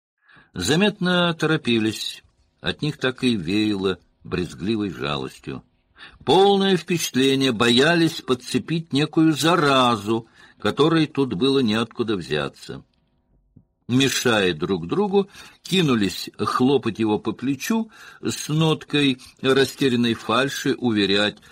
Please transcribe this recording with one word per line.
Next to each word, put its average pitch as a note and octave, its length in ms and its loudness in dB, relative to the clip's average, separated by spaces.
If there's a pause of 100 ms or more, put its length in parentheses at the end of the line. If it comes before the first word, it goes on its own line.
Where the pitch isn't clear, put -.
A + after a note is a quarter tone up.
(540)
Заметно F3 800 0
торопились, A#2+ 880 -2 (380)
от - 220 -8
них D3 160 -4
так B2+ 260 -4
и A#2+ 140 2
веяло G2 600 0 (280)
брезгливой F2+ 640 -4
жалостью. C2+ 760 -8 (600)
Полное G3 500 4
впечатление, C3+ 800 0
боялись C#3+ 680 2
подцепить C3 720 -4
некую D#3 420 2
заразу, B2+ 960 2 (320)
которой D#3 480 2
тут C3+ 260 -2
было C3+ 260 0
неоткуда A2+ 580 -2
взяться. C#2+ 640 -8 (1040)
Мешая A#2 640 2
друг E2+ 340 -4
другу, G3 420 0 (340)
кинулись B2+ 760 0
хлопать B2 600 0
его G#2+ 200 0
по A2 120 -6
плечу, F3 580 -4 (320)
с - 280 -8
ноткой D3+ 680 0 (220)
растерянной B2+ 720 2
фальши B2+ 600 -2
уверять: G#2 640 0 (140)